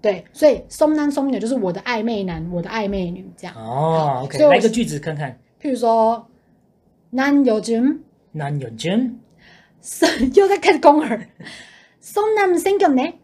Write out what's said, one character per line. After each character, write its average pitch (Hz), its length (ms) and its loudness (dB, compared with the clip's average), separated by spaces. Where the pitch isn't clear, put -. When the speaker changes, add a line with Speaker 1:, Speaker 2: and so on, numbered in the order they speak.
Speaker 1:
对， 185 300 -2
所 302 160 2
以 240 220 4
somnam 302 420 0
somnyo 269 280 -2
就 220 80 -4
是 262 80 0
我 185 180 -2
的 196 80 -8
暧 240 200 -4
昧 226 220 -4
男， 170 300 -6
我 175 80 -4
的 180 80 -10
暧 214 180 -4
昧 190 240 -4
女 185 240 -14
这 - 120 -20
样。 - 100 -16
Speaker 2:
哦， - 20 -16
Speaker 1:
好， 131 180 -2
Speaker 2:
OK， 139 140 -8
Speaker 1:
所 - 80 6
以 - 20 8
我 185 60 8
Speaker 2:
来 233 80 6
个 220 80 2
句 233 160 -2
子 147 140 -6
看 156 160 -8
看。 143 220 -8
Speaker 1:
譬 294 80 -6
如 254 60 -2
说， 226 500 0
난 277 320 2
요 214 160 2
즘 233 380 0
Speaker 2:
난 147 240 -6
요 120 180 -8
즘 220 360 -2
Speaker 1:
<laughs> - 540 -2
又 392 120 6
在 392 120 2
开 - 120 2
始 311 80 4
攻 294 220 6
耳。 226 260 -6
somnam 415 520 0
생 392 240 0
겼 339 160 4
네。 285 200 0